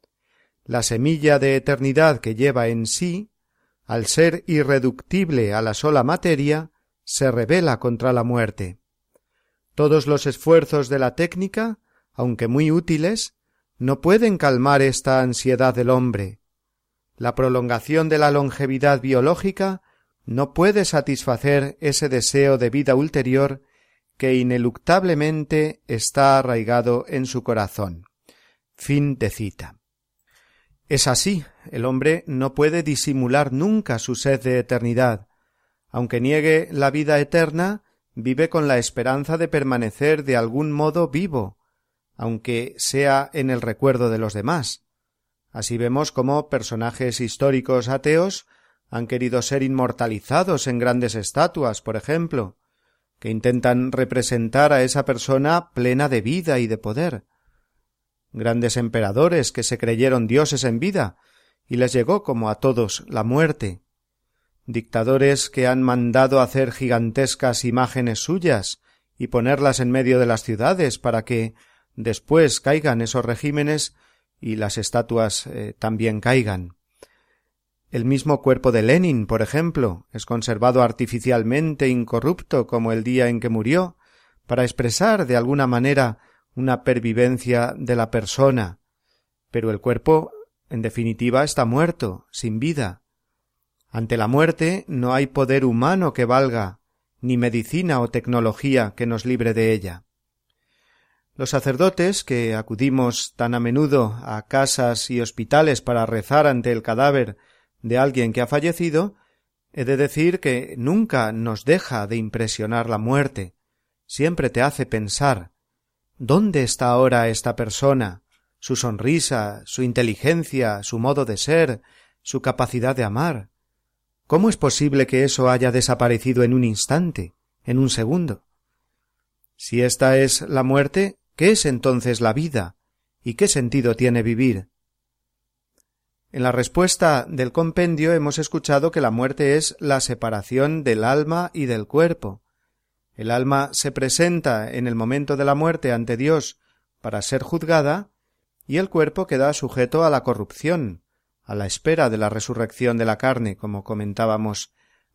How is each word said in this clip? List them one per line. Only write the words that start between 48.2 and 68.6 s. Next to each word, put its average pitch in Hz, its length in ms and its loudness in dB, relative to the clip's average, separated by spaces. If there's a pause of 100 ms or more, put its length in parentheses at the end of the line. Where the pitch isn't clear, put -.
han 117 160 -6
querido 123 340 -2
ser 139 220 -2
inmortalizados 131 1040 -2
en 123 100 -2
grandes 120 380 0
estatuas, 139 640 -2
por 110 140 -6
ejemplo, 143 640 -4 (640)
que 113 100 -8
intentan 123 640 0
representar 127 800 0
a 131 100 4
esa 135 220 0
persona 139 640 0
plena 127 380 0
de 120 120 0
vida 151 380 0
y 117 80 0
de 107 100 -4
poder. 123 460 -6 (1120)
Grandes 117 420 0
emperadores 120 800 0
que 117 100 -4
se 120 140 -4
creyeron 117 500 2
dioses 135 380 2
en 117 140 -2
vida, 165 360 -2 (500)
y 123 120 -6
les 123 160 2
llegó, 139 280 2
como 113 280 -2
a 107 60 -2
todos, 117 520 0
la 113 160 -4
muerte. 123 580 -2 (840)
Dictadores 131 840 0
que 127 180 0
han 127 140 2
mandado 127 600 4
hacer 127 320 0
gigantescas 123 920 0
imágenes 120 560 -2
suyas 160 600 -2 (360)